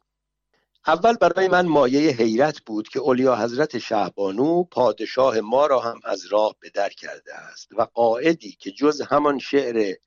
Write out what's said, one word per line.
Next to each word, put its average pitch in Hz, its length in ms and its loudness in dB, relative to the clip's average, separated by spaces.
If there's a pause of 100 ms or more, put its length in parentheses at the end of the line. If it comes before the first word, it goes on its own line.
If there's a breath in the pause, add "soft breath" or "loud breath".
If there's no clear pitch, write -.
(880)
اول 175 260 2
برای 185 340 2
من 180 180 2
مایه 147 460 2
حیرت 120 480 0
بود 107 280 -8
که - 120 -6
اولیا 127 360 2
حضرت 120 420 -4
شهبانو 107 840 -2
پادشاه 120 760 0
ما 120 260 0
را 135 140 2
هم 113 240 -6
از 98 220 -8
راه 104 340 0
به 85 100 -20
در 101 200 -4
کرده 73 460 -18
است - 360 -20
و 104 100 -4
قائدی 117 720 0
که - 200 -16
جز 143 300 -2
همان 143 380 0
شعر 120 560 -2 (120)